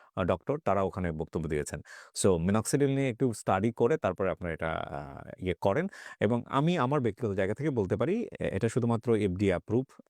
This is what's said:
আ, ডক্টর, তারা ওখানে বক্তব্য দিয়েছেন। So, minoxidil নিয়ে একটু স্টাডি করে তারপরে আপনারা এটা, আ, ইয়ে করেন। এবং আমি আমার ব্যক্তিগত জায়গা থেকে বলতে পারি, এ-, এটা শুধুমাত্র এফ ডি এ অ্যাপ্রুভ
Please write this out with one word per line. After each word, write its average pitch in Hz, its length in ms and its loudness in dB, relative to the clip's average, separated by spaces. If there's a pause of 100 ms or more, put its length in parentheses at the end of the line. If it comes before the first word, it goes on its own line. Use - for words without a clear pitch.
(160)
আ, 92 80 0
ডক্টর, 95 400 0
তারা 98 180 2
ওখানে 92 300 -2
বক্তব্য 80 360 -4
দিয়েছেন। 76 320 -4 (420)
So, 92 240 6
minoxidil 110 400 2
নিয়ে 135 220 0
একটু 120 240 0
স্টাডি 104 400 0
করে 127 240 2
তারপরে 92 340 0
আপনারা 82 240 -4
এটা, 80 180 -2
আ, 82 640 -8
ইয়ে 90 220 -2
করেন। 127 260 2 (340)
এবং 117 260 2
আমি 165 320 2
আমার 139 220 2
ব্যক্তিগত 110 320 -2
জায়গা 95 220 0
থেকে 151 160 -2
বলতে 107 260 0
পারি, 170 280 0
এ-, - 40 -8 (100)
এটা - 300 0
শুধুমাত্র 117 460 2
এফ 104 160 2
ডি 95 160 0
এ - 20 6
অ্যাপ্রুভ 107 360 0 (240)